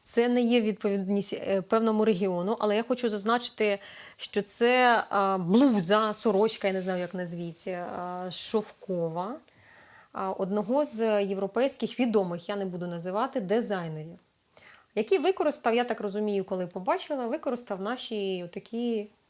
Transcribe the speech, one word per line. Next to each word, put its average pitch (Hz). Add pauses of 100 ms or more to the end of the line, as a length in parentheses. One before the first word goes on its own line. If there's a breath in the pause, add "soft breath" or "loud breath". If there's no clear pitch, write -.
це 240
не 247
є 240
відповідність, 202
е, 196
певному 220
регіону, 190
але 208
я 233
хочу 240
зазначити, 214 (380 loud breath)
що -
це, 240
а, 196
блуза, 208
сорочка, 208
я 190
не 185
знаю, 180
як 175
назвіть, 175
а, 180
шовкова, 180 (760 loud breath)
а, 190
одного 208
з 220
європейських 202
відомих, 196
я 208
не 196
буду 175
називати, 185
дизайнерів, 180 (760 loud breath)
який 226
використав, 294
я 240
так 233
розумію, 202
коли 185
побачила, 254
використав 240
наші 202
отакі 220 (220)